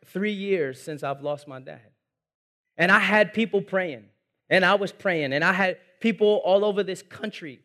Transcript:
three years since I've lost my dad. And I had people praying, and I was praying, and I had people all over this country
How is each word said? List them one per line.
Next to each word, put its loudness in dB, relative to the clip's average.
three -6
years -4
since -12
I've -6
lost -8
my -16
dad. -18
And 2
I 8
had 2
people 0
praying, -6
and 4
I 6
was -2
praying, -2
and 0
I 4
had -2
people 2
all 4
over 0
this -8
country -14